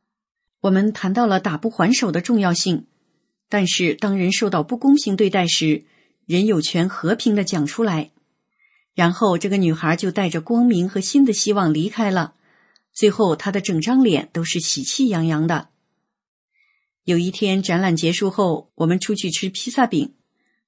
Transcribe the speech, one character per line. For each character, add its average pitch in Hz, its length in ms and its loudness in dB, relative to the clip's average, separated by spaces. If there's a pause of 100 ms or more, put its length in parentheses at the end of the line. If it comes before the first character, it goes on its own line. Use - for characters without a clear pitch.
(600)
我 196 80 0
们 196 220 2
谈 190 220 -4
到 240 120 0
了 196 140 2
打 190 180 -4
不 220 120 -6
还 196 240 2
手 220 180 0
的 160 80 -2
重 220 200 0
要 185 120 2
性， 175 360 -2 (600)
但 202 180 0
是 175 280 0
当 196 240 -2
人 185 160 0
受 208 160 -2
到 185 120 0
不 196 140 -6
公 277 200 4
平 214 200 0
对 196 140 2
待 185 180 0
时， 156 380 0 (400)
人 180 220 0
有 196 120 2
权 175 300 0
和 185 260 -2
平 233 180 0
地 202 120 0
讲 156 200 -2
出 147 160 -4
来。 170 280 -2 (840)
然 175 160 2
后 180 280 0
这 196 100 -4
个 196 80 0
女 175 160 2
孩 160 220 -2
就 185 160 -2
带 185 180 -2
着 165 100 -4
光 233 280 2
明 185 200 2
和 190 140 -6
新 277 240 4
的 240 80 4
希 208 180 -2
望 185 220 2
离 156 160 -2
开 214 220 -2
了， 175 240 -2 (580)
最 214 160 4
后 202 260 2
她 208 160 -6
的 202 80 -2
整 180 220 -2
张 254 220 4
脸 185 300 2
都 170 100 -4
是 165 160 -4
喜 147 240 -4
气 262 240 0
洋 170 180 0
洋 160 220 0
的。 165 220 -2 (1300)
有 175 140 0
一 175 140 -2
天 190 320 -2
展 180 180 0
览 185 140 2
结 160 180 0
束 202 160 -2
后， 180 460 -2
我 165 100 -2
们 175 140 2
出 214 160 -4
去 185 160 -6
吃 190 180 -6
披 - 220 -10
萨 254 160 0
饼， 160 260 -4 (540)